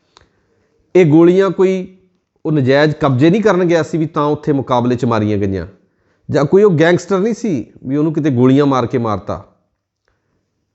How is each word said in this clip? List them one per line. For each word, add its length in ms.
ਇਹ 100
ਗੋਲੀਆਂ 440
ਕੋਈ 480
ਉਹ 60
ਨਜਾਇਜ਼ 480
ਕਬਜ਼ੇ 300
ਨਹੀਂ 120
ਕਰਨ 220
ਗਿਆ 180
ਸੀ 160
ਵੀ 80
ਤਾਂ 180
ਉੱਥੇ 280
ਮੁਕਾਬਲੇ 440
'ਚ 80
ਮਾਰੀਆਂ 340
ਗਈਆਂ, 280
ਜਾਂ 140
ਕੋਈ 180
ਉਹ 80
ਗੈਂਗਸਟਰ 480
ਨਹੀਂ 160
ਸੀ 380
ਵੀ 100
ਉਹਨੂੰ 160
ਕਿਤੇ 180
ਗੋਲੀਆਂ 360
ਮਾਰ 200
ਕੇ 120
ਮਾਰਤਾ, 460